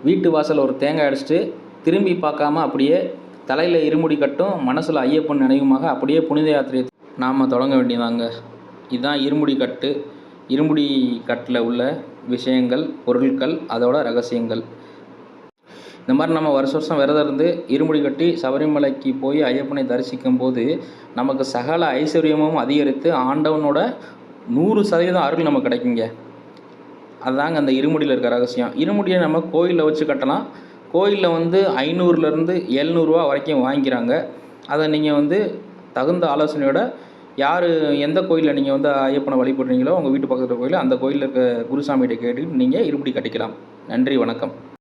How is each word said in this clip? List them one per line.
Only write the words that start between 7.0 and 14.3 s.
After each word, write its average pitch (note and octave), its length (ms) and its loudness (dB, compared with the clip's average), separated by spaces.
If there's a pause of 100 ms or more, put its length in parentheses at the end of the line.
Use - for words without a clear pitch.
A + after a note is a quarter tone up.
நாம C3 300 0
தொடங்க C3 280 2
வேண்டியதாங்க. A#2 540 0 (600)
இதுதான் C3+ 300 -2
இருமுடி C#3 380 0
கட்டு. C3+ 480 -4 (440)
இருமுடி D3 360 2 (420)
கட்டுல A#2+ 300 -4
உள்ள B2 420 0 (280)
விஷயங்கள், B2+ 600 0 (160)
பொருட்கள், C3 480 2
அதோட B2 500 0
ரகசியங்கள். A#2 600 -2 (1400)